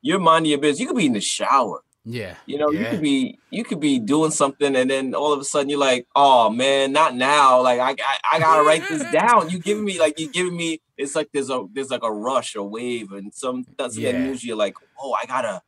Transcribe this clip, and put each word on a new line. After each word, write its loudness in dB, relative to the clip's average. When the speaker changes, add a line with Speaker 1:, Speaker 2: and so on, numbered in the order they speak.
Speaker 1:
you're 0
minding 4
your 2
business. 0
You -4
could -2
be 2
in 2
the -2
shower. 0
Speaker 2:
Yeah. -10
Speaker 1:
You -8
know, 0
you -2
Speaker 2:
Yeah. -4
Speaker 1:
could -4
be, -2
you -6
could -6
be 2
doing 0
something, 0
and 2
then -2
all 0
of -2
a -12
sudden -2
you're -2
like, 0
"Oh 6
man, 0
not 2
now. 6
Like, 2
I, 0
I, -2
I 0
gotta 6
write 4
this -4
Speaker 2:
<laughs> -8
Speaker 1:
down." 4
You -6
giving -4
me, -4
like, 0
you -8
giving -2
me, -4
it's -6
like -4
there's -4
a, -4
there's, -6
like, -6
a -2
rush, -4
a -8
wave, -8
and -14
some, -8
that's -8
Speaker 2:
Yeah. -2
Speaker 1:
the -2
energy. -6
You're -6
like, -2
"Oh, -4
I -8
gotta -4